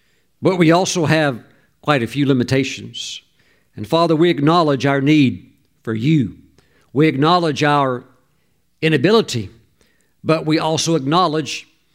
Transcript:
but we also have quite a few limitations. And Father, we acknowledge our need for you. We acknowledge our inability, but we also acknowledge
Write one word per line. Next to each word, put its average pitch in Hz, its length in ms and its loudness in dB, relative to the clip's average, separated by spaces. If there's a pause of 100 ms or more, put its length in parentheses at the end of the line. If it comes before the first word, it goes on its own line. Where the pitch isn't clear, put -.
(420)
but 175 160 0
we 165 140 4
also 175 340 0
have 143 380 0 (380)
quite 143 220 0
a 110 40 -2
few 135 200 -2
limitations. 131 920 -2 (540)
And 104 120 -10
Father, 165 280 2
we 170 140 2
acknowledge 147 560 0
our 139 160 0
need 135 500 2 (300)
for 113 140 -6
you. 127 420 0 (560)
We 151 140 2
acknowledge 151 560 0
our 139 400 0 (800)
inability, 156 680 0 (720)
but 156 240 -2
we 160 140 0
also 160 360 -2
acknowledge 156 680 -2 (300)